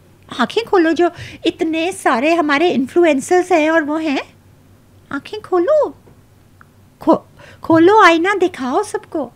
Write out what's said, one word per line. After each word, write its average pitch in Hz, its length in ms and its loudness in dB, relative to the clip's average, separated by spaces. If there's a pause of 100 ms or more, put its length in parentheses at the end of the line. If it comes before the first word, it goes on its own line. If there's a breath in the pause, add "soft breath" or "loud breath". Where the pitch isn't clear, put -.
(400)
आंखें 403 260 -4
खोलो। 330 260 2
जो 339 200 0 (340 loud breath)
इतने 330 460 -4
सारे 311 420 0
हमारे 311 360 0
इन्फ्लुएंसर्स 339 840 0
हैं 311 180 2
और 320 140 2
वो 294 140 -6
हैं, 320 240 -4 (920)
आंखें 415 300 -12
खोलो, 403 540 0 (1080)
खो-, - 600 -2
खोलो 359 400 4
आईना 339 320 4
दिखाओ 339 480 -2
सबको। 339 520 -10